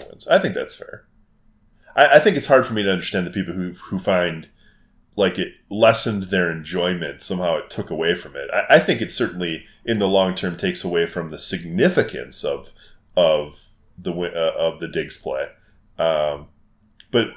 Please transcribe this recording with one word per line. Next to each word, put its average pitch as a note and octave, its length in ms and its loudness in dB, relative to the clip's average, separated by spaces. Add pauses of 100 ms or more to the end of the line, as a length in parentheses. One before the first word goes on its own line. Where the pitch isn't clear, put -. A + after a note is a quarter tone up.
wins. - 200 -12
I F3+ 100 6
think D3+ 160 -2
that's - 220 -8
fair. - 320 -18 (880)
I, C#3+ 100 8
I C#3+ 140 6
think G3 160 4
it's - 100 -4
hard C3 180 6
for A2+ 100 -6
me G#2+ 100 0
to G2 80 4
understand F2+ 340 -2
the F2 60 -10
people F#2 220 -4
who, F2+ 180 -4
who - 260 -6
find, F2 500 0 (680)
like, F#2+ 200 2
it - 180 -4 (140)
lessened A2 560 4
their F#2 240 0
enjoyment, E2 720 -4
somehow F2+ 360 -2
it - 140 -8
took - 200 -8
away D#2+ 240 0
from C#2+ 220 -10
it. C#2+ 180 -8
I, B2 220 6
I - 20 10
think D3 220 0
it G#2 100 -4
certainly, F2+ 560 -4 (180)
in A2+ 140 0
the G2+ 80 2
long F#2+ 300 4
term, F2 200 -4
takes F2+ 280 -4
away E2+ 220 0
from E2 240 -6
the D#2 80 -12
significance F2+ 1080 -2
of, C#2+ 260 -6 (460)
of D#2 540 2 (280)
the F2+ 140 -6
wi-, F2 200 -4
uh, E2 240 0
of E2 220 -2
the E2 80 -8
Diggs - 300 -6
play. C#2 320 -6 (500)
Um, D2+ 480 0 (640)
but A#2 260 2